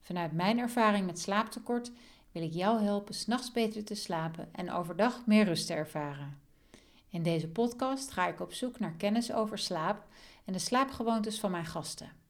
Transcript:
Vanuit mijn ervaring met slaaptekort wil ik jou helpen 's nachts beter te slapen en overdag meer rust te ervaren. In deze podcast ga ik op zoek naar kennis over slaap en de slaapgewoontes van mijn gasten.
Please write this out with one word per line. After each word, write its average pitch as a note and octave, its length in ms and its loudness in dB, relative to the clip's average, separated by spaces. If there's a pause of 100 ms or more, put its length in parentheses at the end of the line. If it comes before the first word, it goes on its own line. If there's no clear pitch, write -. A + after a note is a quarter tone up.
Vanuit F3 320 -4
mijn F#3+ 260 4
ervaring A3 480 4
met E3+ 140 -4
slaaptekort A#3+ 680 -2 (420)
wil E3 100 -4
ik D#3+ 100 -4
jou G3+ 300 2
helpen G3+ 320 0
's - 120 -6
nachts A#3+ 260 -2
beter A3 320 0
te G#3 100 -6
slapen E3 580 -4
en F3+ 200 -6
overdag F3+ 540 0
meer G#3+ 180 10
rust E3+ 220 2
te E3+ 80 -2
ervaren. C#3+ 640 -4 (720)
In E3+ 140 -4
deze E3 260 2
podcast C4 640 -2
ga F3+ 180 0
ik E3+ 120 -6
op F3+ 120 -8
zoek B3+ 260 -6
naar E3 180 -2
kennis A3 360 0
over G#3+ 260 0
slaap F3+ 480 -2 (380)
en F#3+ 80 -6
de F#3 60 -2
slaapgewoontes A3+ 840 0
van G3 100 0
mijn E3+ 160 -2
gasten. - 460 -8 (180)